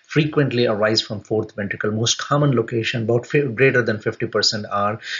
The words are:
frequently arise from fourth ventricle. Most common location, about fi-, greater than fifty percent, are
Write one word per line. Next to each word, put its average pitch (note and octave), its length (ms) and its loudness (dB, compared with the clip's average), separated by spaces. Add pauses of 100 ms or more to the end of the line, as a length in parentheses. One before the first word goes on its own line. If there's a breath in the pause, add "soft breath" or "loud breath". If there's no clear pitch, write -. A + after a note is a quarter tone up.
frequently C#3 580 2
arise A2 360 2
from G#2 180 -8
fourth A2 340 -4
ventricle. G#2+ 380 -4
Most A2+ 260 -2
common C#3+ 380 2
location, A2+ 480 0
about A#2 220 0
fi-, D3 160 2
greater B2 380 4
than A2 200 -2
fifty A2 260 -4
percent, G#2 420 0
are G2+ 300 -2 (220 loud breath)